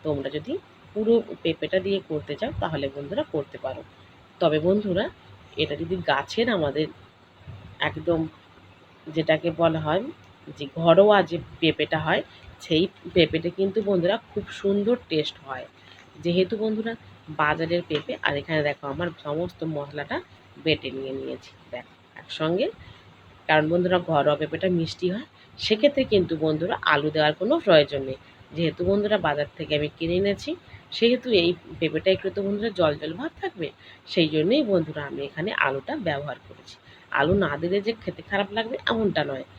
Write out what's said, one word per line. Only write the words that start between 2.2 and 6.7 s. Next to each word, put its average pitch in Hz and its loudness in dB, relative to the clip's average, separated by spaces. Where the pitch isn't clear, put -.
চাও, 254 -4
তাহলে 151 -2
বন্ধুরা 147 -4
করতে 143 -6
পারো। 127 -8
তবে 156 4
বন্ধুরা, 202 2
এটা 151 -2
যদি 165 -4
গাছের 151 0
আমাদের 147 0